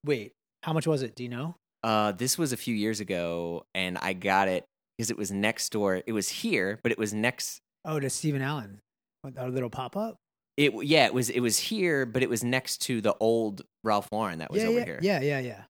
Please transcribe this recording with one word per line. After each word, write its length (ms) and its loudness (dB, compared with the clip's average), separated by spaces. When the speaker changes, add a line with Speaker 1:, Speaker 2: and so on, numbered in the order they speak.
Speaker 1:
Wait, 280 -2
how 100 -2
much 140 2
was 160 2
it? 140 -6
Do 80 -8
you 60 -8
know? 260 -8
Speaker 2:
Uh, 300 4
this 260 0
was 140 0
a 40 -2
few 180 -4
years 260 0
ago, 640 -4
and 240 -2
I 160 -2
got 340 4
it 160 0
'cause 120 -2
it 60 -4
was 160 -4
next 400 0
door. 340 0
It 60 -4
was 160 -2
here, 540 -2
but 100 0
it 60 -2
was 160 -2
next 460 -2
Speaker 1:
Oh, 140 -2
to 80 -4
Stephen 340 -2
Allen, 380 -8
our 140 -8
little 200 -2
pop-up? 460 -8
Speaker 2:
It 140 6
w-, 180 -4
yeah, 180 8
it 80 4
was, 160 2
it 100 0
was 180 2
here, 480 0
but 160 0
it 80 2
was 140 0
next 380 -2
to 180 -2
the 180 2
old 440 2
Ralph 300 2
Lauren 260 -2
that 120 -8
was 120 0
Speaker 1:
Yeah, 60 0
Speaker 2:
over 100 2
Speaker 1:
yeah, 60 -2
Speaker 2:
here. 180 -6
Speaker 1:
yeah, 180 2
yeah, 200 0
yeah. 300 -8